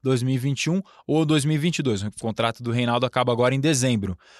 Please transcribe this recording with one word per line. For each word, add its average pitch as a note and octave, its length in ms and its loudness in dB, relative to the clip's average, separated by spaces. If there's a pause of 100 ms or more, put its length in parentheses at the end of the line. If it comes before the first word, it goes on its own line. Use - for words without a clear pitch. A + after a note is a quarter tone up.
dois B2+ 200 0
mil C3 120 0
e C3 40 0
vinte C3+ 260 -2
e D#3 60 -2
um F#3+ 100 0 (260)
ou D#3 180 2
dois D3+ 200 2
mil D#3 120 0
e - 20 0
vinte D#3+ 200 -2
e - 40 -2
dois. G#2+ 200 0
O G#2 80 -6 (100)
contrato A2+ 420 -4
do A#2 80 -4
Reinaldo A#2+ 340 0
acaba B2 280 0
agora B2 220 2
em C3+ 60 0
dezembro. B2 560 0 (240)